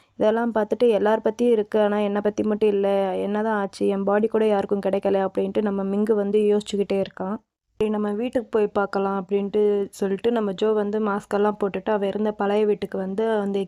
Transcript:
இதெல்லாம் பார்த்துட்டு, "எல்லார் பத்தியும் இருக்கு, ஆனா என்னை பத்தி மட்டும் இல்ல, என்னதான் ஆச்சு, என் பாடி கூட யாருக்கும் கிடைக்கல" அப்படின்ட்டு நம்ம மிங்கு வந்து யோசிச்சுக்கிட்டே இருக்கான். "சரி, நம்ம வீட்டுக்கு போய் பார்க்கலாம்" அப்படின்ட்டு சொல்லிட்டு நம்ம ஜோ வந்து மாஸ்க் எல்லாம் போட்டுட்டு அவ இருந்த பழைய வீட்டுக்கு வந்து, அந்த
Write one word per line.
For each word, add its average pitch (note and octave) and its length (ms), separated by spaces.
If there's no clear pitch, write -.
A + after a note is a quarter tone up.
இதெல்லாம் A3+ 340
பார்த்துட்டு, G#3+ 380
"எல்லார் G#3 320
பத்தியும் A#3+ 300
இருக்கு, G#3 260
ஆனா G#3 220
என்னை G3+ 200
பத்தி G#3 220
மட்டும் G#3+ 280
இல்ல, G3 160
என்னதான் G#3 360
ஆச்சு, G3 300
என் G3 180
பாடி G#3 220
கூட A3 180
யாருக்கும் G3+ 380
கிடைக்கல" G3 400
அப்படின்ட்டு G3 400
நம்ம G3 220
மிங்கு G#3 300
வந்து G3+ 300
யோசிச்சுக்கிட்டே G3+ 540
இருக்கான். F#3+ 360
"சரி, G#3+ 100
நம்ம G#3 240
வீட்டுக்கு A#3 360
போய் G#3+ 220
பார்க்கலாம்" G3 460
அப்படின்ட்டு G3+ 440
சொல்லிட்டு G3 400
நம்ம G#3+ 220
ஜோ G#3+ 180
வந்து G#3 300
மாஸ்க் G3+ 340
எல்லாம் G#3 220
போட்டுட்டு G3 340
அவ G3+ 160
இருந்த G#3 240
பழைய G#3 340
வீட்டுக்கு G3+ 320
வந்து, F#3+ 260
அந்த G3+ 340